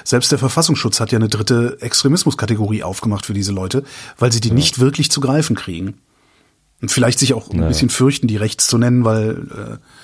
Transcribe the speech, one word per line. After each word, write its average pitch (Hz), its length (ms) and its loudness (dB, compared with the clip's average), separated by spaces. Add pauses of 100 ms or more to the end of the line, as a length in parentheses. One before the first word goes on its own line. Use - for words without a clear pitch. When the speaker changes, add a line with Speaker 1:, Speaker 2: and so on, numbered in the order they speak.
Speaker 1:
selbst - 280 2
der 143 60 2
Verfassungsschutz - 640 0
hat 113 120 -2
ja 117 60 2
eine 110 120 2
dritte 117 520 0
Extremismuskategorie 110 1000 0
aufgemacht 95 420 -4
für 107 80 -6
diese 98 180 -2
Leute, 98 320 -2 (360)
weil 120 120 4
sie 113 80 2
die 110 100 0
Speaker 2:
Ja. 107 40 0
Speaker 1:
nicht - 260 2
wirklich 139 300 2
zu - 100 -2
greifen 139 360 0
kriegen. 92 400 -8 (840)
Und - 120 -6
vielleicht 123 260 2
sich 131 160 2
auch 113 160 -6
ein 85 100 -2
Speaker 2:
Ja. 82 80 2
Speaker 1:
bisschen - 220 2
fürchten, 131 380 2
die 104 100 0
rechts 107 300 -2
zu 123 100 2
nennen, 123 260 4
weil, 110 480 0
äh, 110 260 -12 (260)